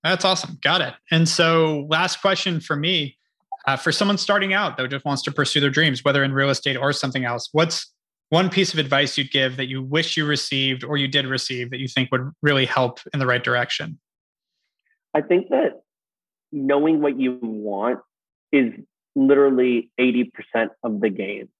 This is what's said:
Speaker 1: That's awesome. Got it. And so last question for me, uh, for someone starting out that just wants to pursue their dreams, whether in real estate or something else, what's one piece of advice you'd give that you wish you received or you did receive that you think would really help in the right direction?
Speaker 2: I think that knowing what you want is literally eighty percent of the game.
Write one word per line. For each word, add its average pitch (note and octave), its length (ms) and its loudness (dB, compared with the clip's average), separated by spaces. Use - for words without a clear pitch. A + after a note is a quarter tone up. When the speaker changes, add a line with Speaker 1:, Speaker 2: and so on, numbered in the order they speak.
Speaker 1:
That's F3+ 220 0
awesome. F#3 360 -2
Got E3 200 2
it. B2+ 120 -4
And E3 180 4
so D#3+ 640 2
last E3 320 0
question F#3+ 380 0
for D#3 160 -4
me, D3+ 420 -2
uh, C3+ 120 0
for - 160 0
someone G3+ 240 2
starting G3 360 0
out F#3+ 240 -2
that B2+ 120 -4
just C3+ 160 -8
wants C#3+ 180 -2
to D3 80 -4
pursue D3 300 2
their C#3+ 80 4
dreams, C#3 340 2
whether C#3 200 4
in C#3 100 0
real C#3 160 2
estate C3+ 260 -2
or C#3 160 0
something C3+ 340 -4
else, A#2+ 280 -6
what's D#3+ 400 -2
one F3 200 4
piece F#3+ 240 0
of D#3+ 60 0
advice C#3 380 0
you'd C3+ 140 -4
give C3 260 0
that C3 100 -6
you C3 140 -8
wish D3+ 360 -2
you D#3 80 0
received C3+ 580 -2
or C#3+ 140 -2
you C#3 100 0
did C#3 180 0
receive B2+ 460 -6
that B2+ 80 -10
you C3+ 80 -6
think B2+ 240 -2
would C3 180 -2
really C#3 240 4
help B2+ 340 0
in C#3+ 60 -2
the C3+ 60 0
right B2 180 0
direction? B2 560 -4
Speaker 2:
I D3+ 80 2
think - 280 2
that C4+ 320 0
knowing D3 500 2
what C#3 180 0
you B2+ 220 -2
want G#2+ 580 -4
is B2+ 200 2
literally C3+ 840 4
eighty B2 280 2
percent - 460 -4
of G#2+ 180 -4
the A2 80 2
game. G2 400 -8